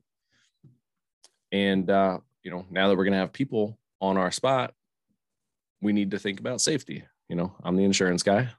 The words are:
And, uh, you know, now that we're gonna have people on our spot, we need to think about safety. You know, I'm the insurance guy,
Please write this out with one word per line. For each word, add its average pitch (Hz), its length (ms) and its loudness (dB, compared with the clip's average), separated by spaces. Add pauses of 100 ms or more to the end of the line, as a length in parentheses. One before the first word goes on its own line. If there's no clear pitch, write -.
(1500)
And, 98 380 0
uh, 95 300 2 (240)
you 92 80 -14
know, 87 180 -10
now 95 180 0
that 101 80 4
we're 95 100 2
gonna 98 120 2
have 95 160 -2
people 107 440 -4 (220)
on 95 180 0
our 90 140 0
spot, 131 420 -2 (1080)
we 104 100 2
need 101 200 0
to 101 80 -4
think 101 200 -6
about 120 220 -6
safety. 139 420 -4 (260)
You 87 60 -6
know, 87 280 -4
I'm 90 120 -2
the 95 80 2
insurance 95 400 2
guy, 113 360 2